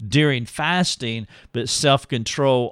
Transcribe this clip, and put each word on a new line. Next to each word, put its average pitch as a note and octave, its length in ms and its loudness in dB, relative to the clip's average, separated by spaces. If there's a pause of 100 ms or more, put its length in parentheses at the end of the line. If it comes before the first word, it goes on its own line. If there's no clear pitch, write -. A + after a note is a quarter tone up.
during C3+ 380 2
fasting, D3+ 800 -2 (260)
but B2 160 -4
self-control C3+ 1040 2